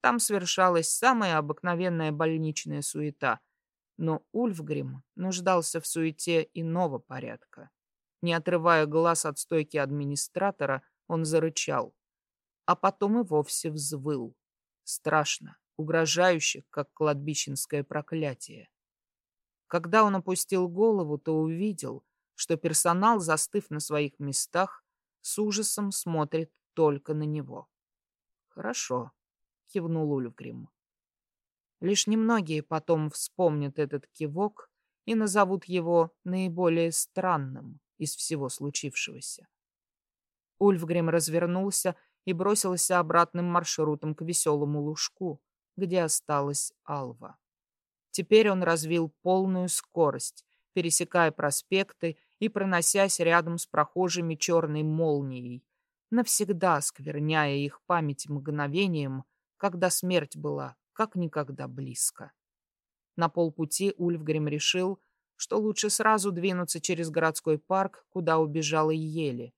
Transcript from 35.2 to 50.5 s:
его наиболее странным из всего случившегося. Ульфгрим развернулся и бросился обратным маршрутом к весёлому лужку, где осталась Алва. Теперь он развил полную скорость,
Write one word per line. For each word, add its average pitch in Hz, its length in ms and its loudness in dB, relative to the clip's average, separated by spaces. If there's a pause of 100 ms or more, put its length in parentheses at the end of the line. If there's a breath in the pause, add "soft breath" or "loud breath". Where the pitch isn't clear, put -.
его 170 460 2 (120)
наиболее 170 680 2
странным 151 880 -4 (180)
из - 180 -6
всего 139 340 -4
случившегося. - 1000 -8 (1120)
Ульфгрим 175 500 4
развернулся 175 840 0 (300 soft breath)
и 185 80 -2
бросился 185 640 2
обратным 170 460 2
маршрутом 156 680 0
к - 80 -8
весёлому 147 600 0
лужку, 151 600 -6 (340)
где 180 280 0
осталась 143 720 -2 (100)
Алва. 131 540 -10 (760)
Теперь 214 400 6
он 185 100 0
развил 165 480 2 (120)
полную 185 480 2
скорость, - 760 -2 (280)